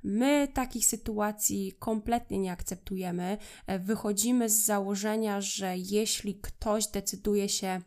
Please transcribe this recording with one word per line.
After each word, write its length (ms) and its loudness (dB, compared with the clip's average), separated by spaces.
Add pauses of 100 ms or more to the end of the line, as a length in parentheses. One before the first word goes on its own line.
My 520 4
takich 320 0
sytuacji 920 0
kompletnie 600 0
nie 140 0
akceptujemy. 840 -4 (280)
E, 120 -2
wychodzimy 720 2
z 140 4
założenia, 760 0
że 360 -4
jeśli 640 0
ktoś 460 0
decyduje 640 0
się 380 -2